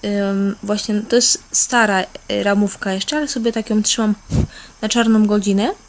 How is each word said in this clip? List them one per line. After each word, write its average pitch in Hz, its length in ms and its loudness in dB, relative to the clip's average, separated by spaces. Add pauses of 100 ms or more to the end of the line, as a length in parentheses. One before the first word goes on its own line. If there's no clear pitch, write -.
Ym, 196 580 -2
właśnie 208 380 -2
to 226 160 0
jest - 220 2 (140)
stara, 208 500 2
y, - 400 -6
ramówka 202 500 0
jeszcze, 196 240 -4
ale 302 120 -2
sobie 233 240 -2
tak 220 180 -4
ją 214 120 2
trzymam 214 320 0 (680)
na 220 60 -2
czarną 220 380 4
godzinę. 208 480 0 (140)